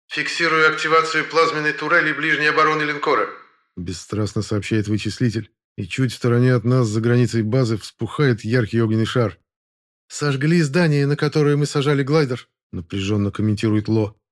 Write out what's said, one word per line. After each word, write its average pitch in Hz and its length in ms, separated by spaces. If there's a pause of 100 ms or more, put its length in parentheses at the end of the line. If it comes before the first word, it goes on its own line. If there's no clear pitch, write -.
«Фиксирую 160 600
активацию 156 640
плазменной 151 420
турели 151 400
ближней 151 360
обороны 156 360
линкора», 147 460 (480)
бесстрастно 95 640
сообщает 107 460
вычислитель, 107 640 (260)
и 104 80
чуть 131 260
в - 40
стороне 123 380
от 123 120
нас, 123 220
за 107 140
границей 117 420
базы, 110 340
вспухает 120 680
яркий 113 380
огненный 110 240
шар. 110 340 (680)
«Сожгли 147 540
здание, 147 440
на 143 100
которое 147 400
мы 147 120
сажали 139 360
глайдер», 135 460 (220)
напряженно 98 600
комментирует 107 560
Ло. 107 280 (160)